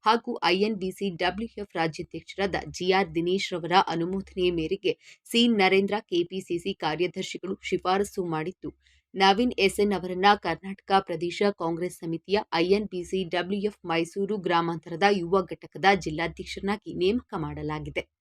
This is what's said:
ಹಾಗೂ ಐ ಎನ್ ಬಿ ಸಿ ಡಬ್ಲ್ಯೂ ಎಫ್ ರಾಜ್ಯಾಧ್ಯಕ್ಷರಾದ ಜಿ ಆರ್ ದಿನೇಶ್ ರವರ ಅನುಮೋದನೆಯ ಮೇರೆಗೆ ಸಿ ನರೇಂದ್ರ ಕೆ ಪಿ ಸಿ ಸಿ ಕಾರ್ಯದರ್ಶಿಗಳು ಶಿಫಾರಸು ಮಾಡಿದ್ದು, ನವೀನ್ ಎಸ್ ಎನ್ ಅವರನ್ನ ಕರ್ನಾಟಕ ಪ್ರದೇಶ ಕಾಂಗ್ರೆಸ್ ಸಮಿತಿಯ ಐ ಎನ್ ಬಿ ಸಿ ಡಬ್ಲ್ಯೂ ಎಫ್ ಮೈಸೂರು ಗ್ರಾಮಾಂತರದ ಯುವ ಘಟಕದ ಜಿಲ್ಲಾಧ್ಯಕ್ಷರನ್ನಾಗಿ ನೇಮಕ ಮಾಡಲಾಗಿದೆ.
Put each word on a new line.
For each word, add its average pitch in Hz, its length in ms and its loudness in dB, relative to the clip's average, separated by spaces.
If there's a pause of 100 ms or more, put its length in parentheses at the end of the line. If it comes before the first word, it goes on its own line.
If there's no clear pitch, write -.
ಹಾಗೂ 233 440 0
ಐ 185 180 4
ಎನ್ 214 140 0
ಬಿ 185 140 -6
ಸಿ 196 200 -6
ಡಬ್ಲ್ಯೂ 185 520 -4
ಎಫ್ - 140 -12
ರಾಜ್ಯಾಧ್ಯಕ್ಷರಾದ 165 760 -4 (160)
ಜಿ 180 200 -4
ಆರ್ 185 240 2
ದಿನೇಶ್ 180 380 -2
ರವರ 170 200 -4 (160)
ಅನುಮೋದನೆಯ 180 640 -2
ಮೇರೆಗೆ 170 720 -4 (100)
ಸಿ 233 180 4
ನರೇಂದ್ರ 196 500 4
ಕೆ 175 260 -2
ಪಿ 190 160 -8
ಸಿ 175 180 -6
ಸಿ 190 160 -6
ಕಾರ್ಯದರ್ಶಿಗಳು 175 880 -6
ಶಿಫಾರಸು 190 640 -2
ಮಾಡಿದ್ದು, 160 500 -6 (400)
ನವೀನ್ 196 440 4
ಎಸ್ 190 220 2
ಎನ್ 208 120 4
ಅವರನ್ನ 180 340 0 (100)
ಕರ್ನಾಟಕ 196 640 -6
ಪ್ರದೇಶ 175 420 -6 (160)
ಕಾಂಗ್ರೆಸ್ 170 400 -4
ಸಮಿತಿಯ 165 420 -4 (140)
ಐ 170 120 2
ಎನ್ 202 220 2
ಬಿ 180 160 -8
ಸಿ 190 200 -4
ಡಬ್ಲ್ಯೂ 175 360 -4
ಎಫ್ 202 260 -2
ಮೈಸೂರು 170 500 2
ಗ್ರಾಮಾಂತರದ 170 760 0
ಯುವ 190 320 2
ಘಟಕದ 160 420 -10 (100)
ಜಿಲ್ಲಾಧ್ಯಕ್ಷರನ್ನಾಗಿ 175 1000 -6
ನೇಮಕ 196 420 -2
ಮಾಡಲಾಗಿದೆ. 151 840 -6